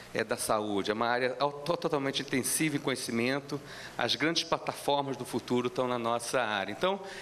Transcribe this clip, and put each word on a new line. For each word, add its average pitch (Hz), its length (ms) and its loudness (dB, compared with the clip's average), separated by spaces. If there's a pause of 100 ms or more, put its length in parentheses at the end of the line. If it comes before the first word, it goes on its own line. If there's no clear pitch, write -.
(140)
é, 117 80 2
da 113 140 0
saúde. 107 560 2
É - 20 0
uma 117 140 2
área 123 320 2
au-, 143 100 4
to-, 143 260 -2
totalmente 143 460 0
intensiva 147 540 2
em - 20 -4
conhecimento. 135 800 0 (380)
As 123 160 2
grandes 165 300 0
plataformas 143 720 0
do 123 80 -8
futuro 123 420 0
estão 123 220 0
na 123 100 0
nossa 117 420 0
área. 104 300 0
Então, 190 300 0 (220)